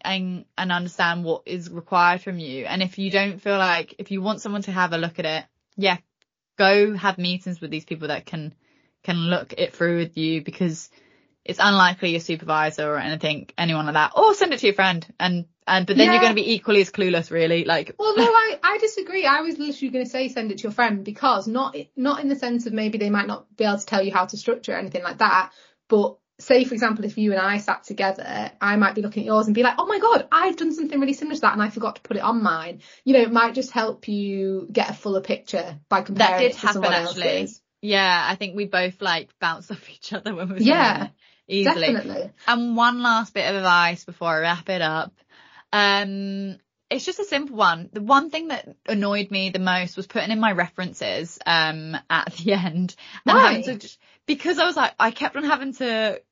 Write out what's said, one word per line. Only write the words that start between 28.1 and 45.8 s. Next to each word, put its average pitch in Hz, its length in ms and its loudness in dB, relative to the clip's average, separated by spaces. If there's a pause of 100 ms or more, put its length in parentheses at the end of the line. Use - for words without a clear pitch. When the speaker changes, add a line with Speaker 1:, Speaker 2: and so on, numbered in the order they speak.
Speaker 2:
I 202 140 2
might 196 180 4
be 214 80 -2
looking 214 220 -6
at 220 40 -6
yours 214 200 2
and 214 80 2
be 240 80 4
like, 247 160 2
"Oh 339 80 -2
my 415 120 0
God, 427 320 4
I've 339 240 4
done 320 180 -2
something 302 260 -4
really 277 140 0
similar 294 220 -6
to - 60 -6
that 220 120 4
and 214 100 0
I 208 80 0
forgot - 240 -6
to - 60 -20
put - 140 -6
it - 60 -4
on 226 220 0
mine." 165 380 -2 (240)
You 269 100 6
know, 247 60 8
it 226 100 2
might 233 240 2
just 254 160 -6
help 220 360 -4
you 196 640 -4
get - 200 -2
a - 20 -12
fuller 190 280 -4
picture 185 580 -6 (100)
by 190 140 2
comparing 202 300 2
Speaker 1:
That 185 60 0
did 170 120 4
Speaker 2:
it - 80 -12
to 214 80 -2
someone 196 240 2
Speaker 1:
happen, 175 160 0
actually. 180 340 -2
Speaker 2:
else's. - 200 -10 (200)
Speaker 1:
Yeah, 190 480 2
I 190 60 -2
think 190 200 -10
we 208 100 -4
both, 185 360 -2
like, 170 280 -2 (100)
bounced 175 320 -6
<laughs> - 0 -
off - 180 -14
each - 240 -14
other 208 220 -6
when 175 140 -6
we 190 60 -8
were 190 60 -2
Speaker 2:
Yeah, 254 360 4
Speaker 1:
saying - 100 -6
it - 40 -18 (360)
easily. 202 460 2
Speaker 2:
definitely. 190 380 -6 (140)
Speaker 1:
And 240 320 0
one 240 240 2
last 233 320 0
bit 190 160 -2
of 196 60 -2
advice 175 500 2
before 175 240 -6
I 156 120 0
wrap 170 280 -2
it 180 140 -2
up. 156 300 -2 (600)
Um, 196 840 0 (320)